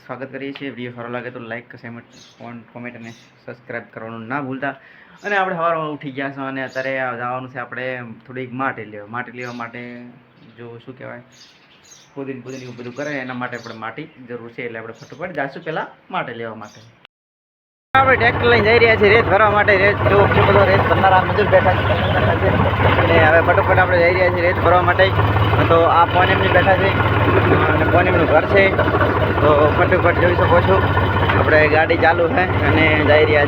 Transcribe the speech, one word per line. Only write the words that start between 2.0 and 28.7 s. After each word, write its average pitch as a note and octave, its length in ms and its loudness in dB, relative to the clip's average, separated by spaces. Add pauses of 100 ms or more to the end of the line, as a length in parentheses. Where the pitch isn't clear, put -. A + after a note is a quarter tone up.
કોમેન્ટ, A#2 340 -18
કોમેન્ટ A#2+ 280 -16
અને A2+ 120 -18 (300)
સબસ્ક્રાઇબ A#2+ 500 -14
કરવાનું A2+ 400 -14
ના C#3+ 140 -6
ભૂલતા. C3 260 -8 (520)
અને G3+ 120 -4
આપણે F#3 220 -2
સવારમાં D#3+ 380 -2
ઉઠી C#3 200 -12
ગયા C#3 220 -6
છો C3+ 100 -8
અને C3+ 160 -8
અત્યારે C3 300 -6 (100)
આ B2+ 160 -4
જવાનું B2+ 320 -8
છે B2+ 120 -10
આપણે A#2+ 220 -10 (380)
થોડીક B2 380 -12
માટી A#2+ 320 -6
લેવા. G#2 200 -16
માટી A#2+ 240 -10
લેવા B2 220 -10
માટે A#2 200 -12 (760)
જો A#2 140 -18 (140)
શું B2 120 -18
કહેવાય, A#2+ 240 -16 (920)
ખોદીને, C3 280 -12
ખોદીને B2+ 240 -14
એવું A#2+ 140 -16
બધું B2 180 -14
કરે D3 220 -8
એના B2+ 220 -10
માટે A#2+ 180 -8
આપણે A2 240 -16
માટી D3 240 -12 (240)
જરૂર A#2 240 -14
છે. B2+ 100 -10
એટલે A2+ 160 -12
આપણે A2+ 160 -16
ફટોફટ D3+ 420 -12
જાશું C3+ 280 -8
પહેલાં F3 260 -8 (220)
માટી C3 260 -8
લેવા A2+ 220 -12
માટે. A2 160 -20 (1120)
આપણે C4 240 4
ટ્રેક્ટર A#3+ 320 0
લઈને A3 220 2
જઈ A#3 100 4
રહ્યા A3+ 220 4
છીએ G3+ 100 6
રેત A3+ 180 2
ભરવા G#3 240 4
માટે. G#3 160 4 (120)
રેત G3+ 260 0
જો G3+ 80 4 (160)
કેટલો G3+ 160 4
બધો G3 220 6
રેત G3 180 2
ભરનારા F#3+ 400 4
મજૂર G3 240 0
બેઠા F3+ 240 4
છે. - 720 0 (540)
અને E3 180 2
હવે D#3+ 240 6
ફટોફટ F3+ 320 2
આપણે F3+ 240 2
જઈ E3+ 120 4
રહ્યા F3+ 200 2
છીએ F3 140 0
રેત G3 180 0
ભરવા F3 240 4
માટે. F3+ 160 4 (640)
તો E3 80 4 (140)
આ E3+ 220 4
પોનેમની F#3+ 420 2
બેઠા F#3 260 4
છે G3 80 2 (840)
અને D#3 200 0
પોનેમનું F3 380 2
ઘર D#3 220 2
છે. G3 100 4 (800)